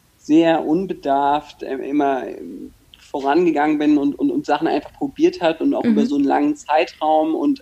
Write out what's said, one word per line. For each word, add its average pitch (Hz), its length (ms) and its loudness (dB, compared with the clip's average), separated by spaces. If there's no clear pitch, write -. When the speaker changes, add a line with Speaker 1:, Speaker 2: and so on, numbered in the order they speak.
Speaker 1:
sehr 165 460 2
unbedarft, 147 960 -2
ähm, 131 180 -8
immer, 139 460 -2
ähm, - 460 -14
vorangegangen 151 800 0
bin 151 200 4
und, 143 200 0
und, 139 140 0
und 139 140 -4
Sachen 147 220 0
einfach - 260 -4
probiert 151 480 -2
hat 165 200 0
und 139 120 0
auch 117 100 -2
Speaker 2:
Mhm. 240 80 2
Speaker 1:
über 220 140 2
so 240 100 -2
einen 143 80 2
langen 143 320 0
Zeitraum 156 800 0
und, 143 260 -2